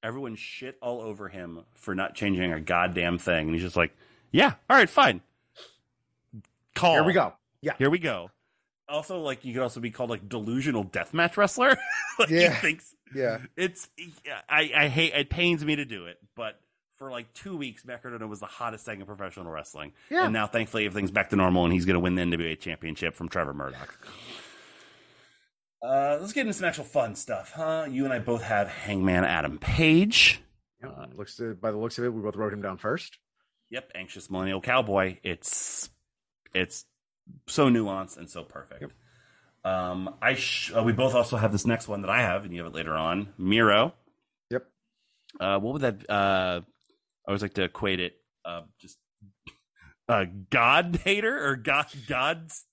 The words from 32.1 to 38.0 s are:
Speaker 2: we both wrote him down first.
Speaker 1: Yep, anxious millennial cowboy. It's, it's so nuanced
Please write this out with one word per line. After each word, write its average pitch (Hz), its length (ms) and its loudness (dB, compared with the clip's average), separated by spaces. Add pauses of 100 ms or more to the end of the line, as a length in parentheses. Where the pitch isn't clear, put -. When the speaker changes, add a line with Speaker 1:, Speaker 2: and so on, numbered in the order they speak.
Speaker 2:
we 113 80 -4
both 104 160 -4
wrote 104 160 -2
him 104 100 -6
down 95 160 -6
first. - 400 -6 (520)
Speaker 1:
Yep, 127 240 -12
anxious 92 360 -14
millennial 95 300 -2
cowboy. 98 600 2
It's, - 680 -4 (640)
it's - 320 -2 (600)
so 143 220 4
nuanced 101 480 0